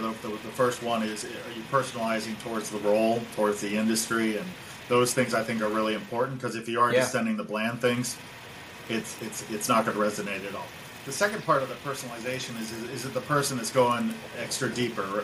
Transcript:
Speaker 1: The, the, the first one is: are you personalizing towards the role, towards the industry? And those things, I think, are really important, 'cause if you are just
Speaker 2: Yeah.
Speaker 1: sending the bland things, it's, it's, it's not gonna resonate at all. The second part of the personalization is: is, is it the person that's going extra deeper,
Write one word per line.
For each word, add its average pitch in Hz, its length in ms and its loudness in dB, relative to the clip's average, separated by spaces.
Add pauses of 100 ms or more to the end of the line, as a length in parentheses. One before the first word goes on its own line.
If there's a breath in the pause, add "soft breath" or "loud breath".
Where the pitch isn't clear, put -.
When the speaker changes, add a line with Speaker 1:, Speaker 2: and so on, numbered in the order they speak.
Speaker 1:
The, 113 80 -2 (140)
the, 113 60 -6
the 107 80 -4 (180)
first 123 280 2
one 113 200 0
is: 107 200 -4
are 123 40 -8 (280)
you 113 60 -8 (100)
personalizing 113 720 0
towards 113 300 -4
the 104 80 -4
role, 110 420 4 (140)
towards 104 260 2
the 104 160 0
industry? 110 600 2
And 92 100 -4 (420 loud breath)
those 123 240 6
things, 120 200 2
I 113 100 2
think, 113 180 -2
are 107 80 2
really 110 240 2
important, 123 480 -2
'cause 113 140 -4
if 113 120 -6
you 117 140 0
are 120 100 6
just 123 220 4
Speaker 2:
Yeah. 123 60 2
Speaker 1:
sending 110 180 2
the 101 60 -4
bland 110 360 -2
things, 123 380 2 (720)
it's, 110 320 -2
it's, 110 300 -8
it's 104 180 -4
not 113 160 6
gonna 104 120 0
resonate 101 500 0
at 95 80 -8
all. 95 100 -8 (400)
The 139 60 -6
second 202 340 0
part 147 160 4
of 127 80 -4
the 123 60 -6 (140)
personalization 123 680 -6
is: 110 120 -4
is, 117 180 -6
is 131 160 -6
it 123 80 -6
the 127 80 0
person 135 360 2
that's 113 140 -2
going 120 420 6 (280)
extra 123 280 0
deeper, 107 540 0